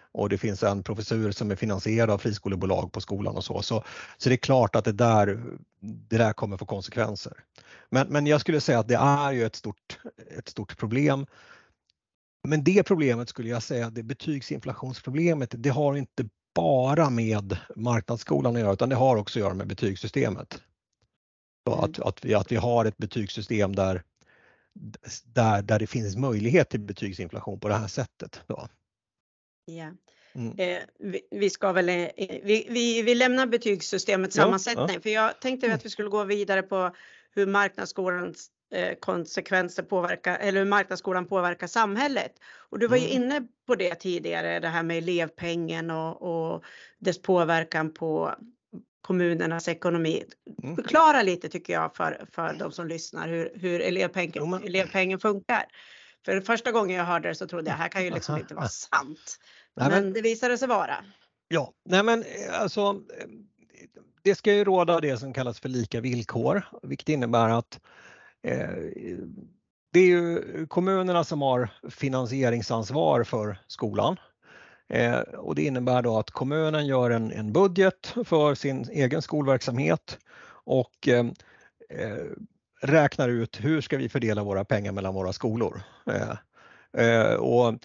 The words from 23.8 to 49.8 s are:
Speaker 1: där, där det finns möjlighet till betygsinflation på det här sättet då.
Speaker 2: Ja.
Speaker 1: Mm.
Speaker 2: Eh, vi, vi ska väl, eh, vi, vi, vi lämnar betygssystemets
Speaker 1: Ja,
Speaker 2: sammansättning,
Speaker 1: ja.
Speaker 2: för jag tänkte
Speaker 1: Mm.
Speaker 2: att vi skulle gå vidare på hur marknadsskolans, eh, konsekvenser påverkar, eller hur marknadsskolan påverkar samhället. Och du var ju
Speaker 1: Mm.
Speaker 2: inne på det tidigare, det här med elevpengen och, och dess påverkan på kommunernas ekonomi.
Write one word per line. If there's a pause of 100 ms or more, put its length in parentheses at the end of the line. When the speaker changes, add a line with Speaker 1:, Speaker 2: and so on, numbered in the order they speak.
Speaker 1:
där,
där
det
finns
möjlighet
till
betygsinflation
på
det
här
sättet
då. (960)
Speaker 2:
Ja. (440)
Speaker 1:
Mm.
Speaker 2:
Eh, (160)
vi, (100)
vi
ska
väl,
eh,
vi,
vi,
vi
lämnar
betygssystemets
Speaker 1:
Ja,
Speaker 2:
sammansättning,
Speaker 1:
ja.
Speaker 2:
för
jag
tänkte
Speaker 1:
Mm.
Speaker 2:
att
vi
skulle
gå
vidare
på (400)
hur
marknadsskolans, (280)
eh,
konsekvenser
påverkar,
eller
hur
marknadsskolan
påverkar
samhället. (380)
Och
du
var
ju
Speaker 1:
Mm.
Speaker 2:
inne (200)
på
det
tidigare,
det
här
med
elevpengen
och, (320)
och (340)
dess
påverkan
på (640)
kommunernas
ekonomi. (380)